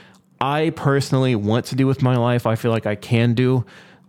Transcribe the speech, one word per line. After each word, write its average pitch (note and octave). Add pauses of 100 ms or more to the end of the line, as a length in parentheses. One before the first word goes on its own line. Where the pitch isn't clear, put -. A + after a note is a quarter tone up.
(400)
I D3+
personally C3+
want G#2+
to -
do C3
with C3+
my B2+
life. A#2+
I A2
feel A#2
like A2+
I G#2
can A#2
do B2+ (440)